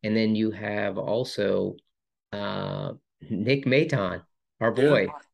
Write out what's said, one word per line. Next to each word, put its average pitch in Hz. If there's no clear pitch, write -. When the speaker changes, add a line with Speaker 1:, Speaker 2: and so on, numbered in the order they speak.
Speaker 1:
And 107
then 110
you 110
have 104
also, 98
uh, 98
Nick 123
Maton, 123
our 113
Speaker 2:
Yeah. 131
Speaker 1:
boy. 117